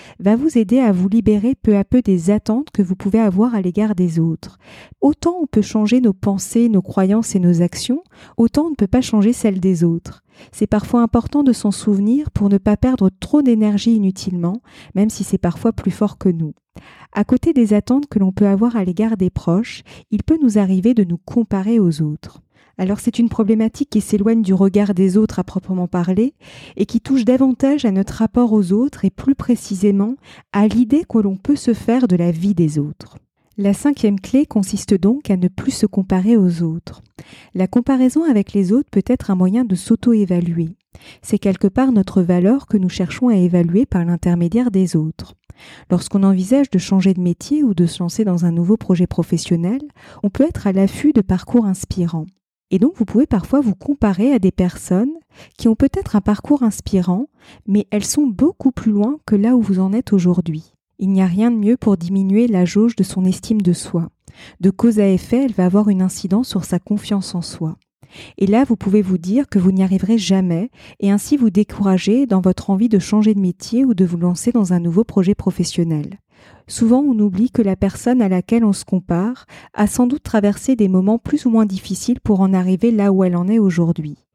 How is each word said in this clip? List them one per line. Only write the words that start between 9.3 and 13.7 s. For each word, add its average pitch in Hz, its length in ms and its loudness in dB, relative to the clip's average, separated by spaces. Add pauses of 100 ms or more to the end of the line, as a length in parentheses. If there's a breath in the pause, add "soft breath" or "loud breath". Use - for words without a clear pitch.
celles 196 300 -2
des 175 240 2
autres. - 380 -4 (280 soft breath)
C'est - 160 -4
parfois 233 360 0
important 240 400 0
de 262 100 4
s'en 208 180 -2
souvenir 214 600 0
pour 202 180 0
ne 202 80 4
pas 208 180 0
perdre 254 340 2 (120)
trop 294 200 0
d'énergie 220 540 2